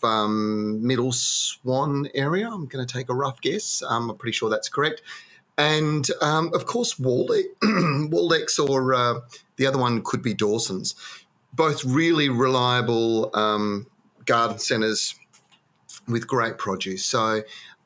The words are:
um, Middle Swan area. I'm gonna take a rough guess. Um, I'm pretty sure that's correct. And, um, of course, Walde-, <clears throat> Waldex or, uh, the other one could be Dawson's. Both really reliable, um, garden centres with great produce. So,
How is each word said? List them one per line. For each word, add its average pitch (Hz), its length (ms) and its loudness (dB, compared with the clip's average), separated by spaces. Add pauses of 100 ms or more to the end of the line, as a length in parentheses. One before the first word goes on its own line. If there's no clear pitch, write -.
um, 107 840 0
Middle 127 280 0
Swan 139 1000 -2
area. 170 380 -2
I'm 185 160 -8
gonna 127 200 -8
take 127 220 -8
a 123 60 -2
rough 139 260 -4
guess. - 460 -4
Um, 117 240 -2
I'm 101 60 -8
pretty 113 180 -6
sure 110 160 0
that's 107 180 -2
correct. 151 320 -2 (560)
And, 151 540 2 (100)
um, 156 340 2
of 127 120 -2
course, - 320 -2
Walde-, 135 460 2 (180)
<clears throat> - 0 - (480)
Waldex 160 480 2
or, 131 360 2
uh, 120 260 2 (360)
the 143 100 2
other 135 120 2
one 120 240 2
could - 200 -4
be 113 120 0
Dawson's. 104 600 -2 (580)
Both 151 320 0
really 151 460 4
reliable, 120 1040 2
um, 104 520 0 (380)
garden 117 340 2
centres 110 560 0 (960)
with 117 180 -2
great 113 320 -2
produce. 95 460 -6
So, 110 380 0 (440)